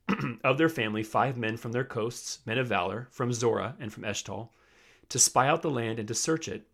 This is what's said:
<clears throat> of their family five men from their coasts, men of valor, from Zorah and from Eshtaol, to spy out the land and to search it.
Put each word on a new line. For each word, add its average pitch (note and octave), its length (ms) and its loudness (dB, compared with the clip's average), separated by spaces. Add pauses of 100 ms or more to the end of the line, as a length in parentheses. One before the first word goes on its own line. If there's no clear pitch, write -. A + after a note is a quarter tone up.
<clears throat> C3 360 -2
of C3+ 140 4
their D#3+ 120 6
family A2 340 0
five A#2+ 340 2
men A2+ 180 -2
from A#2 160 -8
their B2 120 -2
coasts, - 600 -6
men A2+ 140 -2
of B2+ 100 2
valor, G2 440 0
from B2 200 -2
Zorah A2+ 480 2
and A2+ 140 -8
from - 100 -14
Eshtaol, G#2 460 -6 (600)
to B2+ 100 -2
spy B2+ 280 6
out E3 140 4
the E3 80 -2
land A#2 300 -2
and G#2 80 -6
to A#2 80 -4
search D#3+ 320 0
it. A2 260 -8